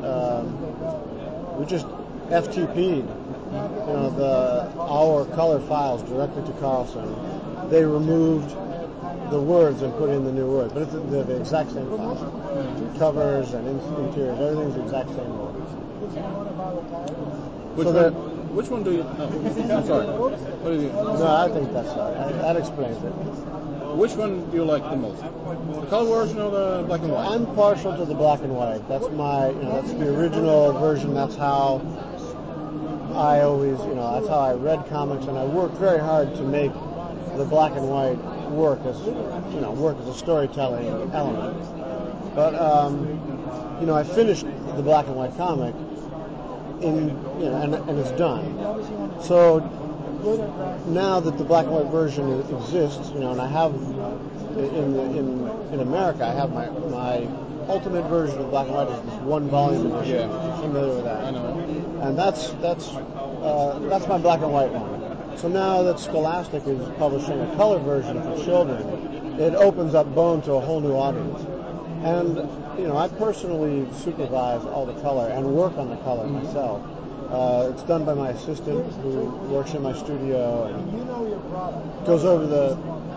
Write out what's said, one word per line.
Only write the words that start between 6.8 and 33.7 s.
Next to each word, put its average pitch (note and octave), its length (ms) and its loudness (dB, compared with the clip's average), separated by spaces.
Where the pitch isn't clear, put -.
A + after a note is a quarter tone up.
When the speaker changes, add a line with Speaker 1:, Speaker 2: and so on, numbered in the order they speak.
Speaker 1:
They D#3+ 140 8
removed D#3 680 4
the C#3+ 100 2
words D3 420 6
and B2+ 120 -2
put D3 160 0
in C#3 140 2
the C3 80 0
new C3 180 0
words, B2+ 220 2
but D3+ 100 -2
it's, D3+ 100 -4
they're C#3 140 2
the B2+ 160 -2
exact D3+ 320 0
same C3 240 -6
files. - 1040 -6
Covers C#3+ 560 2
and A#2 140 -4
in-, C#3 360 -4
interiors, B2+ 360 -2
everything's D3 340 0
the B2+ 80 -4
exact C3 280 -4
same A#2+ 280 -6
words. - 320 -8
Speaker 2:
Which D#3+ 140 0
Speaker 1:
So E3+ 40 6
Speaker 2:
one, - 20 4
Speaker 1:
they're E3+ 160 8
Speaker 2:
which - 580 -4
one A#3 160 -4
do F#3 80 2
you, E3+ 100 2
no, D3+ 760 -2
I'm - 80 0
sorry. - 200 2
What A#3+ 320 0
do E3 160 0
you C#3+ 120 0
Speaker 1:
No, E3 340 0
I D#3+ 240 6
think C#3 220 -2
that's, A#2+ 160 -2
uh, - 420 -4
that, D#3 120 -2
that E3 140 2
explains C3+ 460 -2
it. - 80 -4
Speaker 2:
Which A3+ 140 4
one F#3 380 -2
do E3 60 -2
you E3 80 2
like D3+ 180 2
the D#3 140 -4
most? G#2+ 260 -4
The D#3 680 -8
color A3+ 360 2
version G#3+ 160 -2
or G#3 100 0
the F#3+ 360 0
black E3+ 140 -2
and D#3+ 100 -2
white? C3 200 0
Speaker 1:
I'm A#3 240 0
partial G3+ 420 4
to F3 80 -2
the D3+ 100 -2
black D3 260 4
and C3+ 140 -2
white. A2+ 340 -2
That's C3+ 220 -2
my, C#3+ 380 2
you C3+ 60 0
know, C3 260 -2
that's C3+ 120 -4
the C#3+ 240 2
original D#3 600 6
version. D3 360 2
That's C#3 200 0
how C#3 460 2
I D3 280 6
always, C#3 380 4